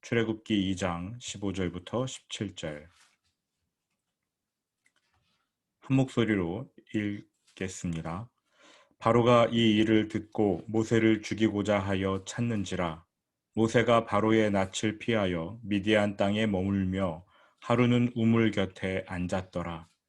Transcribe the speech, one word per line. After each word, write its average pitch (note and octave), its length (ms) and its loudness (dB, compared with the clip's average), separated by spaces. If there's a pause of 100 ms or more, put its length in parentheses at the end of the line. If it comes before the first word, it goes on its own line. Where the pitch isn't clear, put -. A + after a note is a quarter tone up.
출애굽기 A2 680 0
이 F#2+ 60 -2
장 F#2 420 -6
십오 G2+ 360 -8
절부터 F2+ 520 -6
십칠 - 480 -10
절. D2+ 320 -12 (3000)
한 - 160 0
목소리로 A2 720 0 (240)
읽겠습니다. F#2+ 1300 -8 (720)
바로가 A#2 520 4
이 A2+ 280 4
일을 G#2+ 300 4
듣고 G#2 600 -2
모세를 A2+ 540 2
죽이고자 G2+ 560 0
하여 F#2+ 480 -2
찾는지라. F#2 760 -4 (520)
모세가 A2+ 500 4
바로의 G#2+ 460 2
낯을 G2+ 500 -2
피하여 F#2+ 600 -2
미디안 G#2 560 0
땅에 G#2 260 0
머물며 F#2+ 800 -2 (360)
하루는 A#2+ 560 2
우물 A2+ 340 4
곁에 F#2+ 560 -4
앉았더라. F2 840 -6 (200)